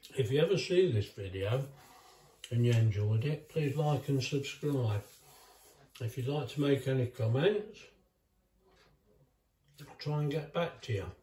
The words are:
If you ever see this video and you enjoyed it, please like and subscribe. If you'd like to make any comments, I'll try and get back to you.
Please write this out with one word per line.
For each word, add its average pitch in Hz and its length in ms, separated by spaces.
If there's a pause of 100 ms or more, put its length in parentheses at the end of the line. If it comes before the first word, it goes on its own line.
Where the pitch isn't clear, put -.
(160)
If 117 140
you 139 100
ever 190 160
see 180 360
this 104 160
video 98 560 (880)
and 117 120
you 120 60
enjoyed 110 540
it, 151 240
please 147 260
like 147 340
and 139 140
subscribe. 127 800 (1000)
If 113 160
you'd 127 120
like 143 220
to - 100
make 143 260
any 131 200
comments, 139 760 (2000)
I'll - 180
try 151 220
and 151 100
get 151 240
back 170 280
to - 100
you. 95 140 (160)